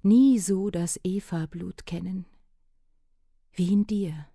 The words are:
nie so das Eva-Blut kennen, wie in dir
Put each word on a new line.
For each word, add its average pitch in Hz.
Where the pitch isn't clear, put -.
nie 240
so 190
das 170
Eva-Blut 180
kennen, 180
wie 180
in 208
dir 170